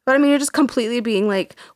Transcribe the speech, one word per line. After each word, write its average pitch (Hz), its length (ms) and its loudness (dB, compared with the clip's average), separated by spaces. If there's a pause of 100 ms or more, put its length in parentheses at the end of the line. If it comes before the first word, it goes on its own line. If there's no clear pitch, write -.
But 262 100 2
I - 20 4
mean, 285 140 4
you're 285 80 2
just 277 140 -6
completely 240 480 -2
being 214 260 0
like, 196 280 -2 (200)